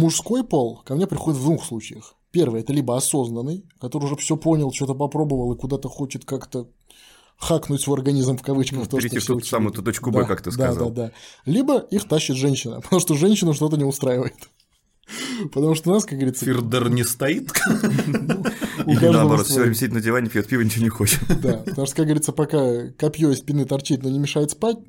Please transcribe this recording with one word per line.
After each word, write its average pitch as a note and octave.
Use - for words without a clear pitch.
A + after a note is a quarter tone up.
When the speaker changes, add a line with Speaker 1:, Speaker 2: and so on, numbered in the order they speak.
Speaker 1:
мужской G#3
пол A#2+
ко C3
мне F#3
приходит D3
в C3
двух D#3
случаях. -
Первый — B2
это B2
либо B2
осознанный, C3
который C#3
уже C#3+
всё D#3
понял, D3+
что-то C3+
попробовал C#3
и A2+
куда-то C3+
хочет -
как-то B2
хакнуть D3
свой C#3
организм C3
в -
кавычках, C3
Speaker 2:
Ну, A2+
Speaker 1:
то, C3+
Speaker 2:
перейти A#2+
Speaker 1:
что B2
Speaker 2:
в A#2+
Speaker 1:
всё -
Speaker 2:
ту -
самую G#2+
Speaker 1:
учили. G2+
Speaker 2:
точку A#2
Б, G#2
Speaker 1:
Да, -
Speaker 2:
как F#2
ты F2
Speaker 1:
да, -
Speaker 2:
сказал. A#2+
Speaker 1:
да, A2+
да. -
Либо C4
их -
тащит D3+
женщина, B2+
<laughs> -
потому F#3
что E3+
женщину F#3
что-то D3+
не C#3+
устраивает. C3
Потому D#3
что D#3+
у G3
нас, G#3
как -
говорится, B2+
Speaker 3:
Фирдер B2
не A#2+
стоит? C#3+
Speaker 1:
<laughs> -
у D#3
Speaker 2:
Или C#3
Speaker 1:
каждого E3+
Speaker 2:
наоборот, D3+
Speaker 1:
свой. C#3
Speaker 2:
всё B2+
время A#2
сидит A#2
на A2+
диване, A2+
пьёт G#2
пиво, B2
ничего A2
не A2+
хочет. -
Speaker 1:
<laughs> -
Да, -
потому C#3
что, -
как D#3+
говорится, D3+
пока C3
копьё D3+
из B2+
спины C#3+
торчит, C3+
но C3
не C#3
мешает D3
спать, A3+